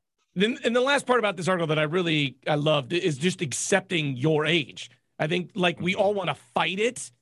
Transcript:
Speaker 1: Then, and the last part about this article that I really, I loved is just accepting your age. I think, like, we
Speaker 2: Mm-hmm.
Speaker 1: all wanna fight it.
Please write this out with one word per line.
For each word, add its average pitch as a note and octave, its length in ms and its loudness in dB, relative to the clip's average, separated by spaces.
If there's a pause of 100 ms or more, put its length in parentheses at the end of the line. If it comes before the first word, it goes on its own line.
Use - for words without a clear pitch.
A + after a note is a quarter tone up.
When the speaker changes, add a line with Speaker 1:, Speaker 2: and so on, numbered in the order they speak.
(340)
Speaker 1:
Then, A3 300 0
and A#3+ 100 0
the B3 60 2
last C#4 260 2
part A#3+ 140 4
about G3+ 160 0
this F3 140 -2
article E3+ 180 0
that D3+ 120 0
I D#3 40 2
really, D3+ 540 0 (100)
I D#3+ 80 2
loved D3 380 0
is F3 240 0
just F3+ 240 0
accepting E3 720 -2
your D3+ 300 0
age. D3+ 440 -2 (300)
I D#3 80 0
think, F3 280 -4
like, F3 260 0
we F3 120 0
Speaker 2:
Mm-hmm. G#3 80 0
Speaker 1:
all G3+ 120 4
wanna F3 220 -2 (180)
fight E3+ 260 0
it. A#3+ 320 -2 (100)